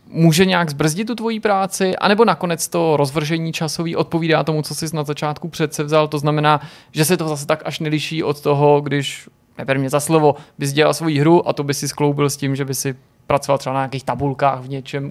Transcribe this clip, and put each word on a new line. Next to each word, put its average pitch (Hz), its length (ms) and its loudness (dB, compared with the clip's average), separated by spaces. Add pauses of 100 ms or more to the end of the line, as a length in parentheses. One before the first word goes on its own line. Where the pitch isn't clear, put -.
může 165 380 4
nějak 175 240 2
zbrzdit 151 380 -2
tu 240 80 -4
tvoji 226 240 -4
práci, 190 580 0
anebo 208 280 4
nakonec 170 420 0
to 160 300 2
rozvržení 156 560 -2
časový 165 420 -4
odpovídá 160 480 0
tomu, 156 180 0
co 147 140 -6
jsi 165 100 -6 (100)
na 151 80 -2
začátku 151 460 -6
předsevzal, 151 580 0
to 147 120 -4
znamená, 147 420 2 (300)
že 151 140 0
se 180 120 2
to 160 100 -2
zase 147 180 -6
tak 156 200 0
až 156 140 -8
neliší 156 440 -4
od 143 180 -4
toho, 147 400 4
když, 139 480 -4 (280)
neber 135 220 -2
mě 135 100 -2
za 147 100 2
slovo, 151 360 4 (240)
bys 139 140 -4
dělal 151 200 4
svoji 151 260 -2
hru 165 280 6
a - 60 2
to 147 100 -4
by 143 100 -2
si 143 140 -6
skloubil 143 420 0
s 139 80 -6
tím, 139 180 -2
že 139 100 -4
by 135 100 -6
si 135 200 -4 (320)
pracoval 139 300 0
třeba 131 160 -4
na 135 60 0
nějakých 135 240 -4
tabulkách 135 580 0
v 127 80 -14
něčem 139 420 -8